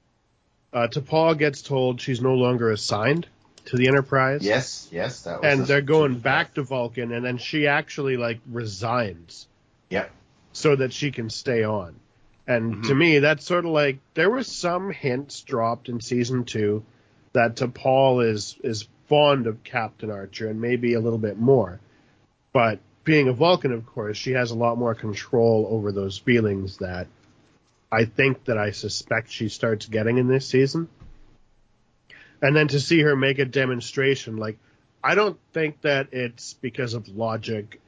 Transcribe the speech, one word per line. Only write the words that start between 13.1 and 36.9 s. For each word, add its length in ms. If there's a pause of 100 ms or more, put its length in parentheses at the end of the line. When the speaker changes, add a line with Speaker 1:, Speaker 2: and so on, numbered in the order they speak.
Speaker 1:
that's 260
sort 200
of 40
like, 280 (160)
there 160
were 120
some 480
hints 520
dropped 460
in 120
season 440
two 380 (500)
that 240
T'Pol 720
is, 360
is 260 (200)
fond 380
of 180
Captain 460
Archer 380
and 120
maybe 340
a 60
little 180
bit 200
more. 400 (720)
But 280 (240)
being 240
a 40
Vulcan, 400
of 140
course, 300
she 160
has 180
a 60
lot 220
more 160
control 760
over 220
those 260
feelings 600
that 280 (880)
I 140
think 400
that 120
I 140
suspect 580
she 180
starts 380
getting 320
in 100
this 180
season. 420 (1500)
And 140
then 120
to 120
see 220
her 140
make 220
a 60
demonstration, 920
like, 200 (460)
I 100
don't 240 (140)
think 300
that 300
it's 420
because 400